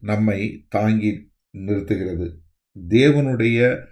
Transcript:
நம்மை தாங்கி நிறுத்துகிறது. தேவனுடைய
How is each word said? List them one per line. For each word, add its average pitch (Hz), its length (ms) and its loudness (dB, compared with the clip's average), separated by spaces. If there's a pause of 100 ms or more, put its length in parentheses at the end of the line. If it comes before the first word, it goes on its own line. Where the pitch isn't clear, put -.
நம்மை 107 680 -2
தாங்கி 107 640 0 (260)
நிறுத்துகிறது. 95 720 -4 (600)
தேவனுடைய 123 920 2 (120)